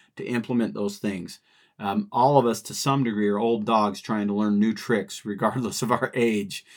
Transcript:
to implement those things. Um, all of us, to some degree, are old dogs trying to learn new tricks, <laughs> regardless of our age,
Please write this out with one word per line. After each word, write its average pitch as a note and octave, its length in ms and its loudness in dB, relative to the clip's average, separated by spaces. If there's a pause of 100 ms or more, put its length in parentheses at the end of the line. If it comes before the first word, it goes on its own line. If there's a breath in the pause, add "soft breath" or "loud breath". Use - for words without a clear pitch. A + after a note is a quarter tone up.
(160 loud breath)
to - 80 -10
implement A#2 500 -2
those G2+ 240 -4
things. F#2 420 -6 (400 soft breath)
Um, G2+ 340 -2
all C3+ 240 4
of A#2+ 80 8
us, A2 160 0
to - 120 -14
some C#3 300 0
degree, G#2 240 0
are G#2 120 0
old A2+ 260 0
dogs G#2+ 340 2
trying G#2+ 280 -2
to G2+ 60 0
learn G#2 240 2
new A2 160 4
tricks, G#2 520 -2
<laughs> - 0 -
regardless G#2+ 560 -2
of A#2+ 100 0
our A#2+ 220 0
age, A2 500 0 (140 loud breath)